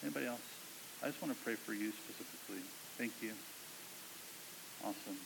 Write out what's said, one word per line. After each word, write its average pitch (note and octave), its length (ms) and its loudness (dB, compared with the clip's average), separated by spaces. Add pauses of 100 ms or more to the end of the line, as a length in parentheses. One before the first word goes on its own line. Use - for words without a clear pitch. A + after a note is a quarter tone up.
Anybody C#3+ 240 4
else? A#2+ 140 2 (600)
I - 40 6
just C#3+ 140 2
wanna C#3+ 220 6
pray A#2 120 6
for A2 180 2
you G#2+ 180 6
specifically. F#2+ 720 -4 (340)
Thank A#2 240 4
you. A2 120 2 (1500)
Awesome. G2+ 420 0